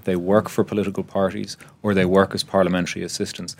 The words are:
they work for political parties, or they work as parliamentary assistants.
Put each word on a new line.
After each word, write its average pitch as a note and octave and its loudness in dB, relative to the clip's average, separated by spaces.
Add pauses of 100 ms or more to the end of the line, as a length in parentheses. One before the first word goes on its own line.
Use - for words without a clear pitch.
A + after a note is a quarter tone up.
they F#2 0
work F#2+ 2
for A2 0
political G2 -2
parties, G2 -4 (260)
or G#2 0
they F#2 4
work F#2+ 4
as F#2+ -4
parliamentary F2+ 0
assistants. F#2 -8